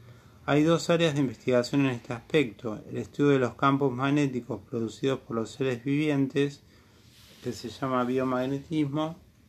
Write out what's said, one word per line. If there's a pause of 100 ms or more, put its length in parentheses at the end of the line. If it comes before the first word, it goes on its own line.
(440)
Hay
dos
áreas
de
investigación
en
este
aspecto, (100)
el
estudio
de
los
campos
magnéticos
producidos
por
los
seres
vivientes, (800)
que
se
llama
biomagnetismo, (320)